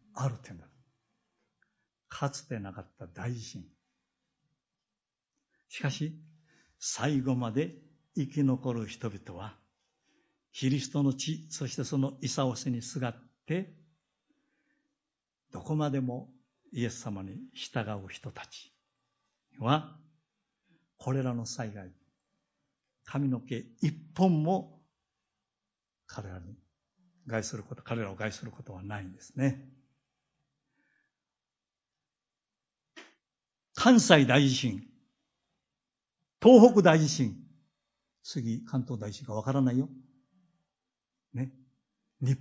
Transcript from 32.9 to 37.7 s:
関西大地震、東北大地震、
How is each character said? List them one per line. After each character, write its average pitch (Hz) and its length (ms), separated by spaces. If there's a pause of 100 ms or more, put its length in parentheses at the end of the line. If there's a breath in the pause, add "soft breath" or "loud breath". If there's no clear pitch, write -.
関 240 280
西 151 240
大 131 160
地 135 120
震、 113 320 (1600)
東 233 320
北 202 80
大 165 180
地 151 80
震、 120 300 (840)